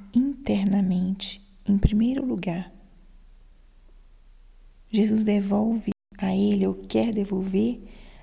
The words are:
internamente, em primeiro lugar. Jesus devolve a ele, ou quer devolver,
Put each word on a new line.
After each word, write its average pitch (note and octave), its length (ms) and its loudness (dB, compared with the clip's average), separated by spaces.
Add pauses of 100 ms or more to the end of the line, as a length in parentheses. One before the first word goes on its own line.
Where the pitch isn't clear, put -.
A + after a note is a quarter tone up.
(140)
internamente, G3 1300 0 (220)
em G3+ 100 4
primeiro A3+ 480 2
lugar. F#3 480 -6 (2250)
Jesus G#3+ 340 2
devolve G#3 680 0 (260)
a F#3+ 180 -2
ele, G3+ 300 2
ou F#3+ 80 0
quer A3 400 -2
devolver, G3 720 -2 (400)